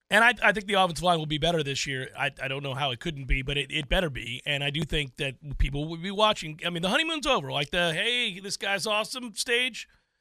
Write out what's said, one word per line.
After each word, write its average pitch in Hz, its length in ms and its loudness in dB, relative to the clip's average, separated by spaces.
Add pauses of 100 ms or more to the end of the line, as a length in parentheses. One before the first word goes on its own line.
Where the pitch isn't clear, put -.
(120)
And 214 140 8
I, 240 80 8 (100)
I 214 80 6
think 196 160 -2
the 202 60 -2
offensive 175 300 2
line 175 160 4
will 156 60 -4
be 151 120 -2
better 160 260 2
this 139 240 -4
year. 131 220 -4 (100)
I, 135 120 0 (120)
I 131 60 -4
don't 139 140 -6
know 139 100 -4
how 135 180 0
it 120 80 -6
couldn't 139 280 -6
be, 135 160 2
but 139 140 -4
it, 143 140 -2
it 151 160 -2
better 175 220 2
be. 120 360 -8
And 143 160 0
I 143 80 -2
do 151 140 -2
think 147 320 -2
that 139 420 -6
people 143 300 2
will 170 80 -8
be 175 160 -6
watching. 196 540 2
I 175 40 -2
mean, 170 140 -2
the 185 60 2
honeymoon's 320 360 0
over. 202 240 2
Like 139 220 -2
the, 175 220 2
"Hey, 214 480 0
this 196 160 -6
guy's 196 280 -2
awesome" 220 500 -2
stage. 247 520 0 (340)